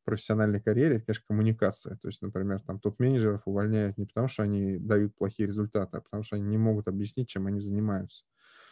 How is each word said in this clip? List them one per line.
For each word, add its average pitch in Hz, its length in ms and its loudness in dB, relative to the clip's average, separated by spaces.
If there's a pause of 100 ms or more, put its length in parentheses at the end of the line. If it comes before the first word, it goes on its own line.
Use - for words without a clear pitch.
профессиональной 107 560 0
карьере, 120 360 4
это, 110 100 -6
конечно, - 220 -4
коммуникация. 107 680 0
То - 120 -10
есть, - 140 -10
например, 98 380 -4
там - 200 -8
топ-менеджеров 110 640 2
увольняют 101 520 0
не 104 100 -4
потому, 120 220 -2
что - 140 -2
они 98 360 0
дают 104 360 2
плохие 101 320 -2
результаты, 104 500 -2
а 95 40 -8
потому 107 220 -8
что 107 140 -6
они 101 80 -2
не 104 140 0
могут 110 300 2
объяснить, 104 400 -4
чем 98 180 -4
они 101 140 -2
занимаются. 101 640 -2 (460)